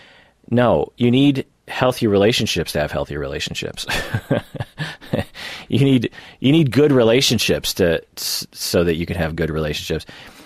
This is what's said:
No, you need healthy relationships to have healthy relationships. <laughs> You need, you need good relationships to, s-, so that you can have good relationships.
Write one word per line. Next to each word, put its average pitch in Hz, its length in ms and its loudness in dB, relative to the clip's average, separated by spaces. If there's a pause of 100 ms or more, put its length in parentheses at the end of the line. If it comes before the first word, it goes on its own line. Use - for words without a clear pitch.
(500)
No, 117 480 2
you 120 140 2
need 135 340 2 (240)
healthy 127 380 0
relationships 101 680 2
to 76 80 -2
have 73 100 -4
healthy 71 260 -6
relationships. - 760 -8
<laughs> - 40 -4 (1700)
You 123 160 2
need, 131 260 2 (300)
you 135 100 4
need 156 200 4
good 147 200 4
relationships 117 840 2
to, 85 280 2 (140)
s-, - 340 -8
so - 320 -2
that 85 120 0
you 82 100 -4
can 87 100 -6
have 80 220 -4
good 82 120 -2
relationships. 78 560 -6 (400)